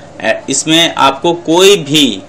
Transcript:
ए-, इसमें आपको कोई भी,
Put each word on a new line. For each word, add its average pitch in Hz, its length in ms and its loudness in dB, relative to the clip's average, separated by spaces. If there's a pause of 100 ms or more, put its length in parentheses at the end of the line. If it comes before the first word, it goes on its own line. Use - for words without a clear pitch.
(220)
ए-, 110 280 -2
इसमें 156 460 0
आपको 135 380 0
कोई 180 440 2
भी, 139 520 -2